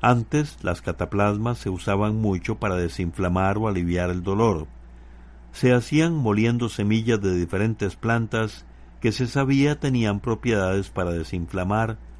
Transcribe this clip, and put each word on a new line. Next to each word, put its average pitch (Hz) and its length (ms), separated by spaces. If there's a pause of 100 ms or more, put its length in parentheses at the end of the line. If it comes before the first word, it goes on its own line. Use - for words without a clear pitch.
Antes, 123 640
las 90 200
cataplasmas 104 720
se - 140
usaban 101 460
mucho 107 400
para 98 200
desinflamar 90 800
o 110 120
aliviar 90 420
el 90 120
dolor. 98 440 (840)
Se 127 200
hacían 151 420
moliendo 117 540
semillas 110 540
de 95 120
diferentes 98 600
plantas 113 720 (340)
que 113 120
se 127 140
sabía 139 540
tenían 113 400
propiedades 98 680
para 87 220
desinflamar 92 840 (240)